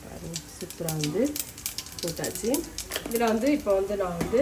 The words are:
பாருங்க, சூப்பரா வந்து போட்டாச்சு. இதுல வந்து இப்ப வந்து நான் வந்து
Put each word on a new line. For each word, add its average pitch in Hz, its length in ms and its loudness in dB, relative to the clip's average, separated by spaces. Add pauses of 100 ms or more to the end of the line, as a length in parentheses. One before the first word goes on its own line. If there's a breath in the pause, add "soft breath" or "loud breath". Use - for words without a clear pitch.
பாருங்க, 165 340 -6 (200)
சூப்பரா 170 340 -4 (100)
வந்து 151 200 2 (800)
போட்டாச்சு. 170 480 -2 (580)
இதுல 233 240 4
வந்து 226 240 4
இப்ப - 120 -2 (100)
வந்து 196 240 2
நான் 175 200 0
வந்து 190 200 4